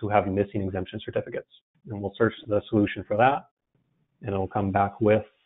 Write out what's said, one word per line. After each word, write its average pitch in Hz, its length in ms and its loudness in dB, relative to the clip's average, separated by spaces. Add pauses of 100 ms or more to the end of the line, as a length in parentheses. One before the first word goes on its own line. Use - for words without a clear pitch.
who 104 80 -6
have 101 180 2
missing 101 340 -2
exemption 95 440 -6
certificates. - 420 -8 (420)
And 101 120 -10
we'll 101 160 -6
search 110 160 2 (140)
the 104 220 0
solution 104 380 0
for 104 100 -2
that, 135 280 2 (800)
and 101 100 -4
it'll 95 140 -2
come 98 240 -2
back 101 280 0
with 107 240 4 (220)